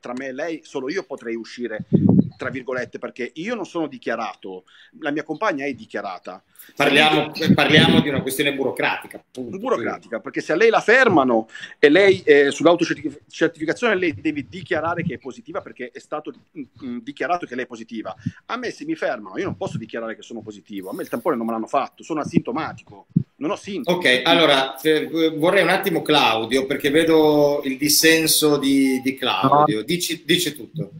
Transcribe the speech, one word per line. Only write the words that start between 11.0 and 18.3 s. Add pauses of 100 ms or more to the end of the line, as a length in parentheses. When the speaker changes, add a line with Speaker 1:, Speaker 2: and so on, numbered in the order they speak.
Speaker 1:
e
lei,
eh,
sull'autocertificazione
lei
deve
dichiarare
che
è
positiva
perché
è
stato, (260)
mm, (220)
mm,
dichiarato
che
lei
è
positiva. (320)